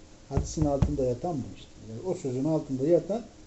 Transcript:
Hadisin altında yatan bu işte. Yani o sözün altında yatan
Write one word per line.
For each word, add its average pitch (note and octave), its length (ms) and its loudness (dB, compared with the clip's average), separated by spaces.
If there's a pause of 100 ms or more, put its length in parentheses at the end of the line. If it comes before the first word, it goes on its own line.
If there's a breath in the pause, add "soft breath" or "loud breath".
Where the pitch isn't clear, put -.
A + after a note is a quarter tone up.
(280)
Hadisin C#3+ 360 0
altında C#3+ 400 2
yatan B2+ 320 0
bu G#2+ 200 -6
işte. - 120 -18 (220)
Yani A2 160 -10
o - 80 0
sözün C3 300 -2
altında C#3+ 420 0
yatan F3 360 4 (240)